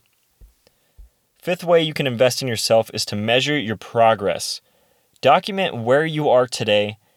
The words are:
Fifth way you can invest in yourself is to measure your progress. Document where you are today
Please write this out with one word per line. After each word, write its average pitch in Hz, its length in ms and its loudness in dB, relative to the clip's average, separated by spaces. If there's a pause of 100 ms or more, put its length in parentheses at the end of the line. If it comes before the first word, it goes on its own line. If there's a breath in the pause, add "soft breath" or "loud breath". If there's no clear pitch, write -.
(1400)
Fifth 180 240 -6
way 170 180 4
you 156 100 -4
can 147 140 -4
invest 123 340 0
in 135 80 -4
yourself 113 460 0
is - 120 -6
to 107 100 -8
measure 131 420 0
your 107 180 -6
progress. 110 840 0 (600)
Document 180 560 0
where 127 280 0
you 151 240 -4
are 123 180 4
today 104 520 -2 (180)